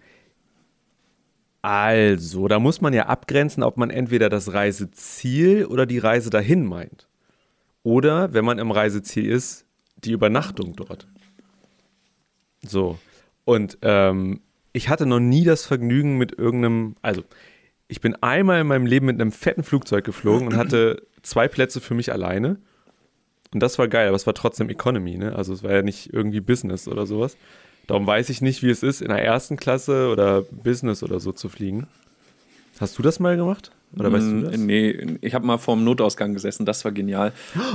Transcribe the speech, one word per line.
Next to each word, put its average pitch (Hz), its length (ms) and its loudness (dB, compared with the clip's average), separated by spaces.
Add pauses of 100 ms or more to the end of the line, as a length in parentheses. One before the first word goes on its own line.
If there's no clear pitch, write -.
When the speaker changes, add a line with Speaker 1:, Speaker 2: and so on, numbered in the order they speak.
(1600)
Speaker 1:
also, 101 880 2
da 107 120 2
muss 143 220 2
man 143 120 2
ja 113 140 2
abgrenzen, 139 560 0
ob 117 140 0
man 120 120 0
entweder 117 400 2
das 98 240 -2
Reiseziel 127 1120 0
oder 131 200 0
die 123 120 -2
Reise 113 320 2
dahin 113 360 2
meint. 87 420 -10 (760)
Oder, 151 500 2
wenn 113 120 2
man 117 140 0
im 113 120 -2
Reiseziel 107 600 -2
ist, - 340 -4 (320)
die 113 140 -8
Übernachtung 110 640 -2
dort. - 320 -16 (1500)
So. 95 380 -4 (460)
Und, 107 360 0
ähm, 98 600 2 (320)
ich 127 160 -4
hatte 156 160 0
noch 123 140 2
nie 123 260 4
das 160 200 2
Vergnügen 135 520 0
mit 123 200 -2
irgendeinem, 117 640 0
also, 101 220 -4 (640)
ich - 140 -12
bin 113 200 0
einmal 170 400 4
in 151 60 0
meinem 131 180 2
Leben 131 200 4
mit 123 160 0
einem 110 100 2
fetten - 320 -2
Flugzeug 107 400 0
geflogen 107 440 2
und 113 100 0
hatte 117 460 2 (180)
zwei 123 260 2
Plätze 131 340 -2
für - 120 -6
mich 120 180 -2
alleine. 98 460 -2 (960)
Und 107 80 -4
das 120 180 2
war 123 80 2
geil, 110 200 2
aber 98 80 2
es 98 120 -4
war 107 60 2
trotzdem - 360 -4
Economy, 98 480 -4
ne? 101 180 -6
Also 95 180 -4
es 95 100 -10
war 101 80 -6
ja 98 120 4
nicht - 280 -6
irgendwie 107 300 -2
Business 95 460 -2
oder 104 180 -4
sowas. 107 320 -4 (480)
Darum 101 220 0
weiß 107 240 2
ich 120 100 -8
nicht, 131 220 0
wie 127 80 4
es 113 100 -2
ist, 135 200 -2
in 107 80 -4
der 104 140 0
ersten 127 320 0
Klasse 135 540 0
oder 101 320 4
Business 117 640 -4
oder 92 160 -4
so 95 120 -6
zu - 160 -12
fliegen. 101 380 -8 (920)
Hast - 180 -6
du 117 60 -2
das 160 160 2
mal 175 180 0
gemacht? 175 340 -4 (240)
Oder 101 160 0
weißt 107 140 2
du 107 80 -2
Speaker 2:
Mm, 110 120 -2
Speaker 1:
das? 160 120 -4
Speaker 2:
nee, 107 640 0
ich 117 140 -4
hab 120 80 -2
mal 117 160 0
vorm 113 240 0
Notausgang 110 500 0
gesessen, 98 320 -6
das 107 180 -2
war 107 80 -4
genial. 101 400 -2 (440)